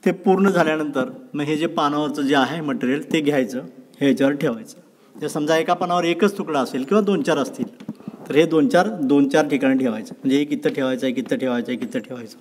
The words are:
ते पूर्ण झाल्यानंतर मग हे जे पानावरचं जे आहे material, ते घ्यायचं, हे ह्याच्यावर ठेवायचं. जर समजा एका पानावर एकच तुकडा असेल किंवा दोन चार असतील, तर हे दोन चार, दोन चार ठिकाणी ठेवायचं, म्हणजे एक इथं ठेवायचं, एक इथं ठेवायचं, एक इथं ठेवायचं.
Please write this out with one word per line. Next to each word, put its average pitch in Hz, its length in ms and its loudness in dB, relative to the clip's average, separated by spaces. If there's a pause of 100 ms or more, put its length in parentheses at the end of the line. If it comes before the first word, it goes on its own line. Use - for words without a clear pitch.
ते 185 60 4
पूर्ण 190 380 4
झाल्यानंतर 156 600 0 (240)
मग 147 80 -4
हे 147 160 -2
जे 160 100 -2
पानावरचं 147 540 -2
जे 139 140 2
आहे 135 260 0
material, 135 520 -2
ते 160 80 2
घ्यायचं, 135 400 0 (400)
हे 143 40 2
ह्याच्यावर 135 280 4
ठेवायचं. 120 440 -4 (420)
जर 151 80 -6
समजा 156 300 0
एका 165 160 2
पानावर 175 300 0
एकच 170 340 2
तुकडा 151 220 -2
असेल 127 240 -4
किंवा 202 180 2
दोन 190 200 0
चार 151 160 0
असतील, - 460 -6 (460)
तर 131 60 -2
हे 160 100 6
दोन 156 240 4
चार, - 180 4
दोन 143 420 2
चार 151 180 4
ठिकाणी 135 320 2
ठेवायचं, 110 440 -4
म्हणजे 135 180 2
एक 147 100 -2
इथं 147 180 -2
ठेवायचं, 131 380 -2
एक 127 100 -2
इथं 127 200 -4
ठेवायचं, 123 340 -2
एक 120 120 -4
इथं 123 160 -4
ठेवायचं. 120 420 -14